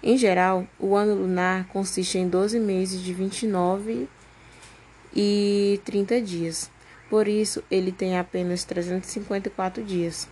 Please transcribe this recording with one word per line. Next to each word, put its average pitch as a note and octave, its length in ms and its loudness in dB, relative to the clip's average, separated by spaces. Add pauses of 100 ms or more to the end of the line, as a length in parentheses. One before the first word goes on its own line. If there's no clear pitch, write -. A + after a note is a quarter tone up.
Em A#3 160 4
geral, F#3 480 4 (140)
o G3 160 2
ano G#3 180 4
lunar F#3 540 0
consiste F#3+ 500 -4
em F3+ 120 0
doze G3 280 2
meses F#3+ 440 -2
de F3+ 120 -6
vinte F#3+ 300 -4
e A3 40 -2
nove G3+ 600 0 (1040)
e G3+ 680 2
trinta G3+ 380 0
dias. E3+ 500 -6 (380)
Por G#3+ 180 4
isso, G#3 420 0
ele F#3+ 220 0
tem F#3 260 -2
apenas F3+ 460 -2
trezentos F3+ 460 -4
e - 20 -12
cinquenta G3 380 -4
e - 20 -8
quatro F#3+ 320 -4
dias. F3 480 -4